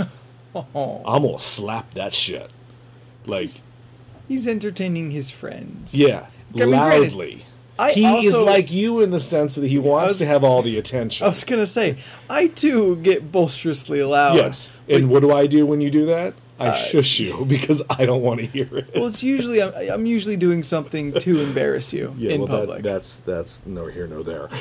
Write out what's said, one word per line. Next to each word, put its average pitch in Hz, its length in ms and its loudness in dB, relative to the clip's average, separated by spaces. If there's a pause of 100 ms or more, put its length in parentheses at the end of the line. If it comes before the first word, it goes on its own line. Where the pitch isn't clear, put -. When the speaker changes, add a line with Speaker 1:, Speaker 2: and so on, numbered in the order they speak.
(160)
Speaker 1:
<laughs> - 40 -20 (360)
Oh. 143 500 -8
Speaker 2:
I'm 135 160 2
gonna 92 180 -2
slap 110 540 -10
that 95 180 -8
shit. - 380 -6 (800)
Like, 98 140 -4
Speaker 1:
He's, - 200 -10 (640)
he's 254 200 -6
entertaining 185 640 -6
his 139 180 -8
friends. - 640 -14
Speaker 2:
Yeah, 135 320 4 (300)
Speaker 1:
I - 100 -6
mean, - 40 4
granted, 147 420 6
Speaker 2:
loudly. 85 340 -12 (340)
Speaker 1:
I 262 140 2
Speaker 2:
He 214 120 4 (200)
is 202 100 6
Speaker 1:
also 220 100 4
Speaker 2:
like 190 260 4
you 226 300 0
in 190 100 4
the 175 80 -2
sense 143 360 -2
that 143 120 -2
he 139 100 2
Speaker 1:
I 135 40 0
Speaker 2:
wants 147 280 2
Speaker 1:
was 196 100 -2
Speaker 2:
to 160 60 0
have 143 180 4
all 127 180 6
the 113 160 -2
attention. 113 480 -4
Speaker 1:
I 208 40 4
was - 160 -2
gonna 226 200 0
say, 180 300 -2 (340)
I 302 180 2
too 220 500 2
get 160 340 0
boisterously 151 720 0
loud. 143 320 4
Speaker 2:
Yes. 135 360 2 (180)
And 135 180 6
Speaker 1:
But 123 60 4
Speaker 2:
what 139 80 8
do 143 100 6
I 143 160 4
do 147 180 6
when 147 160 0
you 143 80 0
do 151 180 4
that? 170 260 -2 (260)
I 123 100 0
Speaker 1:
Uh, - 60 0
Speaker 2:
shush - 440 0
you 107 260 -4
<laughs> - 20 -2
because 143 420 2
I 131 160 2
don't 123 160 2
wanna 117 220 -2
hear 135 300 -6
it. 135 200 -8
Speaker 1:
Well, 240 140 -2
it's 220 160 -6
usually, 240 380 0
I'm, 190 120 -2 (160)
I'm 208 160 -4
usually 214 300 -2
doing 175 280 2
something 151 500 -6
to 165 260 0
embarrass 135 540 -2
you 131 220 -8
Speaker 2:
<laughs> - 20 -12
Yeah, 113 140 -2
Speaker 1:
in 143 100 -2
Speaker 2:
well, 131 60 -2
that, 117 200 -2
Speaker 1:
public. - 160 -10
Speaker 2:
that's, 98 360 -6
that's - 460 -8
no 90 220 -10
here, 85 200 -10
no 78 160 -10
there. 78 260 -10 (120)